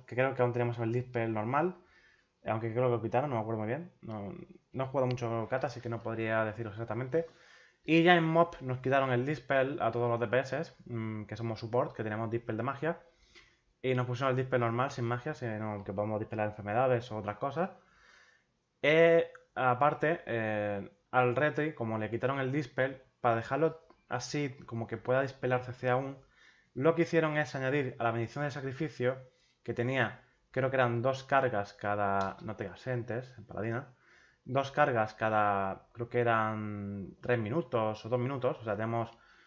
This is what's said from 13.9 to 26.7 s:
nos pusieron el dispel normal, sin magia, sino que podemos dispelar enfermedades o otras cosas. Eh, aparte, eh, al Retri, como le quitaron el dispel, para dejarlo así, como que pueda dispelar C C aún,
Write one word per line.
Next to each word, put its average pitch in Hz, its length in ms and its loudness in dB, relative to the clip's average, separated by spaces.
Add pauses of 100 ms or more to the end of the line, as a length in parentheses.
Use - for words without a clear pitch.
nos 123 120 0
pusieron 127 240 0
el 127 60 2
dispel 131 240 0
normal, 120 300 0
sin 120 140 -4
magia, 120 300 -4
sino 107 500 -6
que 104 80 -8
podemos 104 260 -2
dispelar 107 300 -2
enfermedades 113 640 0
o 107 60 -6
otras 104 180 -6
cosas. 160 340 -4 (1120)
Eh, 165 480 8 (240)
aparte, 147 720 2
eh, 107 640 -2 (220)
al 123 240 4
Retri, 151 380 0
como 113 240 -2
le 107 120 -4
quitaron 127 300 -2
el 131 100 0
dispel, 135 520 -2 (180)
para 117 160 4
dejarlo 147 500 -2 (220)
así, 131 480 -4 (100)
como 113 200 -6
que 117 100 -8
pueda 127 260 0
dispelar 127 400 -2
C 120 100 -10
C 127 180 -2
aún, 135 280 0 (560)